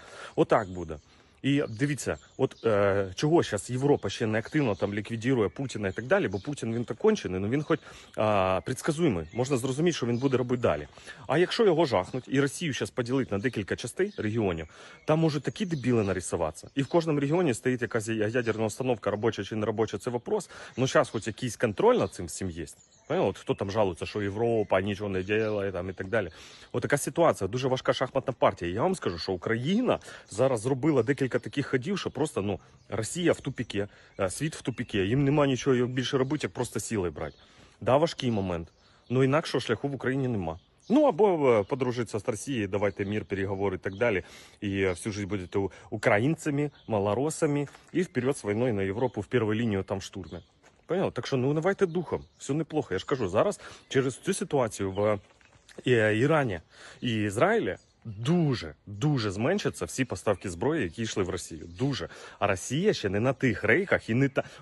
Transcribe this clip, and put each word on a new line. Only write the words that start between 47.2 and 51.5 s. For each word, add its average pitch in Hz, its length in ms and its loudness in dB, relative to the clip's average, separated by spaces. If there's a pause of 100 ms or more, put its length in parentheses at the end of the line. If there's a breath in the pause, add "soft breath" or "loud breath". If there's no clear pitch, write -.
і 165 80 0
вперед 131 360 -2
з - 80 -14
війною 113 280 0
на 98 100 0
Європу 110 380 -2
в 98 40 -8
першу 110 280 2
лінію 107 300 0
там 98 180 -4
штурмі. 87 380 -12 (500)
Поняли? 165 220 0
Так - 160 -6
що, 139 100 0
ну, 131 160 2